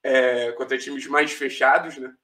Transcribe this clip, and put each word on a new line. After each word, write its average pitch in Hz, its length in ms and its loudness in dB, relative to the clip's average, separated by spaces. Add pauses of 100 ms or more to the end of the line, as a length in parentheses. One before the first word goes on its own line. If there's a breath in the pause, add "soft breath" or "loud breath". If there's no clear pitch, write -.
é, 123 500 2
contra 131 260 -4
times 139 300 -10
mais 147 240 2
fechados, 143 640 2
né? 131 260 -12